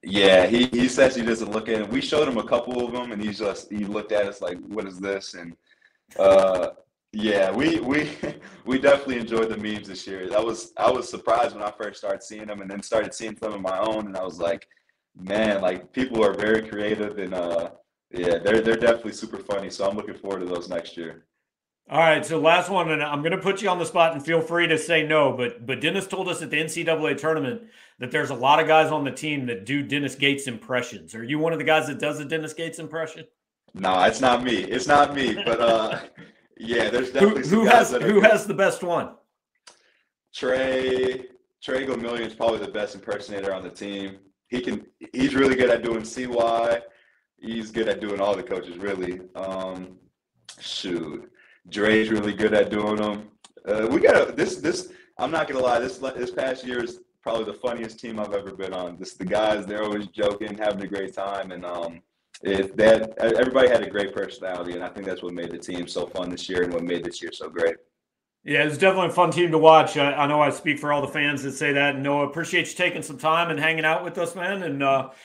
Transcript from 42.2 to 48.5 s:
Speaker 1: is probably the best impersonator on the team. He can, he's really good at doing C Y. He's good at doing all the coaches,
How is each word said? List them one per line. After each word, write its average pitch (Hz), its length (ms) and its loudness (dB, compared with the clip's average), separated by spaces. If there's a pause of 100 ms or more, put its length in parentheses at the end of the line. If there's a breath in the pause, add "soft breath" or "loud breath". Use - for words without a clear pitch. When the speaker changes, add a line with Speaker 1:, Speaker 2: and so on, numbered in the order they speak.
Speaker 1:
is 110 80 -12
probably 113 240 0
the 98 120 -8
best 104 240 -6
impersonator 101 600 -6
on 95 80 -8
the 87 80 -12
team. 98 480 -10 (300)
He 123 120 -4
can, 120 240 -6 (280)
he's 127 220 0
really 135 220 4
good 123 140 4
at 113 120 2
doing 113 220 -4
C 127 220 -10
Y. 117 540 0 (600 soft breath)
He's 113 300 -10
good 110 180 -2
at 98 120 -2
doing 101 200 -6
all 101 160 2
the 92 60 -8
coaches, 90 360 -8